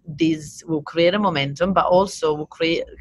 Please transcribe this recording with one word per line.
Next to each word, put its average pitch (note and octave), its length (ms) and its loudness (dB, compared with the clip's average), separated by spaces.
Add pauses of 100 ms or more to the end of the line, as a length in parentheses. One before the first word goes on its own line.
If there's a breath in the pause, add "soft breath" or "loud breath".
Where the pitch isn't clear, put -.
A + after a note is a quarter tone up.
this D#3 580 -4
will D#3+ 160 -4
create E3+ 320 2
a G#3 60 0
momentum, E3+ 540 0
but E3+ 120 2
also F3+ 480 2
will D3+ 140 -6
create, E3 360 -2 (180)